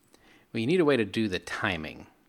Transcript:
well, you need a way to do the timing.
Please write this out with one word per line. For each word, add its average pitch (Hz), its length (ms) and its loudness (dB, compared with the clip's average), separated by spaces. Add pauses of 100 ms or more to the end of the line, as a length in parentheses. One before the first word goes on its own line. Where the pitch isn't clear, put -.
(520)
well, 117 80 -2
you 113 60 0
need 180 140 2
a 170 40 4
way 143 120 6
to 113 80 2
do 107 240 0
the 92 100 -2
timing. - 680 -6 (220)